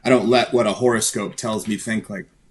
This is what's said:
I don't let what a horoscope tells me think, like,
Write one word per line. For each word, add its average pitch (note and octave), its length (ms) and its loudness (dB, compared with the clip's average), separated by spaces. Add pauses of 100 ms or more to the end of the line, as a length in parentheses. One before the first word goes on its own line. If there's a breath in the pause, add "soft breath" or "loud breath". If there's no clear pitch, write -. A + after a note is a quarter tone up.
I B2 60 0
don't A2+ 180 4
let A#2 240 4
what A#2+ 140 2
a G2 80 0
horoscope G#2+ 600 -2
tells A2 300 -6
me G#2+ 120 -2
think, A2 320 -6
like, F#2+ 160 -10 (240)